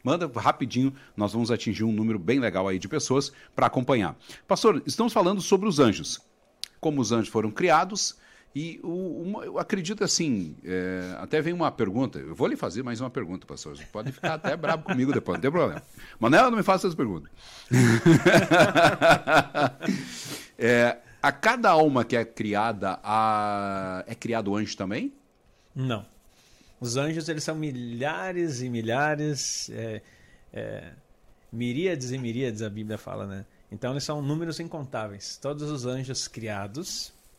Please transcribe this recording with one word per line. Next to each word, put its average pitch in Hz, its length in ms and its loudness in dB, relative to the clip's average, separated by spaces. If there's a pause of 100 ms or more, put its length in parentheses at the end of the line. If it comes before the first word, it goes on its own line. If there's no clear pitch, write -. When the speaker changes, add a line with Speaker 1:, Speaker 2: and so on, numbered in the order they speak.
Speaker 1:
manda 156 360 0
rapidinho. 135 540 0 (220)
Nós 104 180 0
vamos 113 180 0
atingir 104 320 -2
um 113 80 2
número 110 280 0
bem 113 200 2
legal 95 300 0
aí 95 100 -2
de 95 80 -10
pessoas 139 440 0 (240)
pra 127 120 4
acompanhar. 117 480 2 (320)
Pastor, 190 380 4
estamos 226 280 0
falando 190 280 4
sobre 196 260 2
os 165 120 0
anjos. 98 420 4 (580)
Como 151 220 0
os 107 100 0
anjos 117 180 2
foram 107 220 0
criados. 180 640 2 (400)
E 160 260 -8
o, 175 400 -6
uma, 196 240 -8
eu - 140 -6
acredito 196 440 -2
assim, 110 520 0 (100)
é, 92 540 -4
até 120 220 -2
vem 165 120 -2
uma 165 180 0
pergunta, 107 460 -2
eu 71 160 -10
vou 139 140 0
lhe 269 80 -2
fazer 104 260 -6
mais 120 180 -8
uma 127 100 -6
pergunta, 92 360 -8
pastor, 73 320 -14
você 73 80 -18
pode 110 260 -10
ficar 165 220 -6
até 160 240 -4
bravo 160 240 -2
comigo 131 320 0
depois, 98 220 0
não 80 80 -6
tem 135 80 2
problema. 143 320 0 (360)
Mas 113 120 4
não, 233 180 8
não 233 80 0
me 196 60 0
faça 190 240 2
essa 165 80 -2
pergunta. 98 340 -4 (400)
<laughs> 151 3000 4
É, 120 400 4 (240)
a 139 100 4
cada 226 380 2
alma 151 340 6
que 120 120 0
é 117 100 2
criada, 104 800 -2
a, 101 1040 0
é 113 80 -10
criado 110 400 -2
anjo 107 200 -4
também? 127 380 -6 (600)
Speaker 2:
Não. 123 280 -4 (760)
Os 123 180 -4
anjos, 156 320 -2
eles 151 140 -4
são 160 120 -4
milhares 151 1040 -4
e 127 80 -6
milhares, 139 1000 -2
é, 110 320 -8 (500)
é, 107 400 -10 (600)
miríades 127 600 -4
e 131 60 -6
miríades, 117 460 -4
a 107 60 -6
Bíblia 107 280 -8
fala, 101 300 -10
né? 98 180 -12 (260)
Então, 120 200 -6
eles 139 120 -6
são 147 180 -6
números 151 380 -4
incontáveis. 127 800 -10
Todos 147 320 -6
os 135 160 -6
anjos 131 420 -6
criados, 107 840 -8 (260)